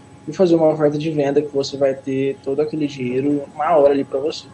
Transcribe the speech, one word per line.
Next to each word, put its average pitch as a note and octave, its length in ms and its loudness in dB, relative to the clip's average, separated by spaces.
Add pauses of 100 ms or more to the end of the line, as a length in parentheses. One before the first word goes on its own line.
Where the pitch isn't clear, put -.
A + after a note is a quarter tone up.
(280)
e D#3 60 -8
fazer E3+ 220 4
uma D#3+ 140 4
oferta D3+ 280 2
de D#3 140 -4
venda C#3+ 300 0
que D3 140 -10
você C#3 220 -2
vai C3+ 160 2
ter C3+ 500 -4
todo C#3 180 -2
aquele D3+ 260 -2
dinheiro C3+ 560 -2 (100)
uma D#3+ 240 0
hora C#3+ 160 6
ali C#3 100 0
pra C3+ 160 -6
você. D3+ 340 -6